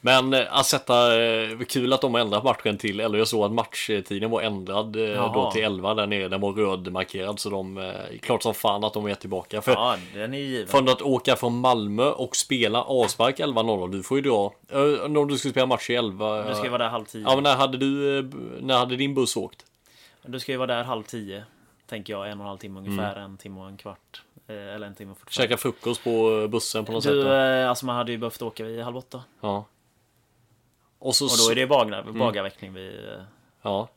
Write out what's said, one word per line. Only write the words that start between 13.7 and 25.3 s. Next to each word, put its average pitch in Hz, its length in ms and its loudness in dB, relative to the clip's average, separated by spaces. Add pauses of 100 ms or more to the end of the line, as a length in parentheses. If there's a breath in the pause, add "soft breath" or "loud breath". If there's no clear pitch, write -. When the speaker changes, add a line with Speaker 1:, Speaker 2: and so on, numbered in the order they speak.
Speaker 1:
noll, 90 120 -4
du 95 120 -6
får 139 140 0
ju 139 60 2
dra, 107 300 2 (180)
eh, 143 460 2
om 143 100 4
du 143 100 0
ska 139 120 -2
spela 131 160 2
match 127 240 0
i 123 60 2
elva, 107 520 0
Speaker 2:
Du 107 80 -2
ska 104 80 -2
ju 127 60 -2
vara 120 140 0
där 113 60 0
halv 113 160 -4
tio. 107 180 -12
Speaker 1:
Ja, 127 120 4
men 139 80 2
när 143 120 6
hade 131 220 2
du, 139 400 2
eh, 135 60 -2
b-, 131 140 -10 (240)
när 131 160 2
hade 123 180 2
din 139 200 -2
buss 127 220 2
åkt? - 280 -8 (600 soft breath)
Speaker 2:
Du 127 140 -10
ska 131 120 -8
ju 131 60 -2
vara 127 100 -2
där 120 160 0
halv 120 200 -4
tio, 104 400 -10 (440 soft breath)
tänker 107 260 -10
jag. 98 160 -8
En 104 100 -10
och 101 40 -12
en 101 60 -10
halv 98 80 -10
timme 95 220 -14
ungefär, 101 320 -6
Speaker 1:
Mm. 101 120 -12
Speaker 2:
en 98 140 -16
timme 95 240 -16
och 95 60 -16
en 98 100 -18
kvart. - 440 -18 (260)
Eh, 110 80 -12 (200)
eller 104 120 -10
en 98 80 -16
timme 98 160 -16
och 95 60 -18
fyrtiofem. - 300 -2